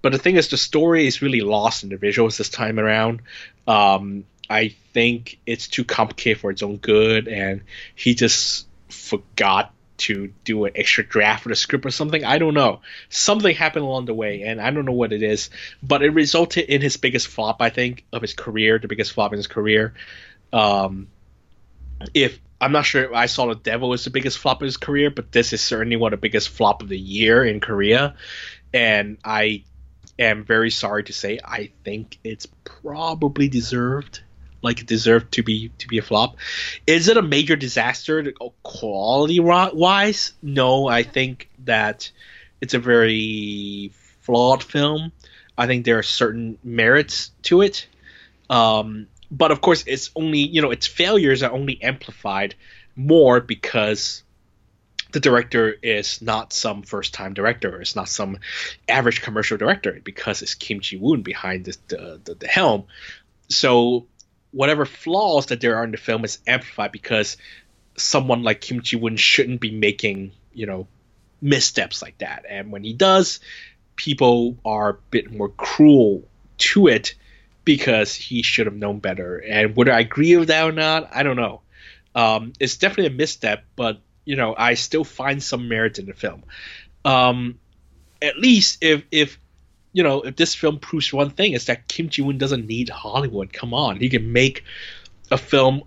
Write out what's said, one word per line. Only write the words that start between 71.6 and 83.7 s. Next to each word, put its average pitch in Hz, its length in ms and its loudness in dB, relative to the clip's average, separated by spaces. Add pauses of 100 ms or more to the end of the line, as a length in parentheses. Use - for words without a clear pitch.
like - 160 -18
that. 73 300 -12
And 101 220 -12
when 101 140 -12
he 113 80 -8
does, 190 480 4 (560)
people 120 680 2
are 107 260 0
a 98 80 -6 (120)
bit 113 220 -2
more 104 160 -4
cruel 123 800 6 (300)
to - 280 4
it 113 300 2 (480)
because 120 500 2
he - 280 -6
should - 240 0
have 101 100 -8
known 101 220 -6
better. 92 400 -8
And 107 360 -2
whether 123 180 6
I 117 80 6
agree 151 360 4
with 165 120 4
that 160 180 2
or 160 60 0
not, 156 400 0
I 139 100 -2
don't 135 140 0
know. 117 260 -4 (520)
Um, 110 460 2
it's 131 160 -2
definitely 190 300 0
a 131 100 -4
misstep, 117 480 -4 (100)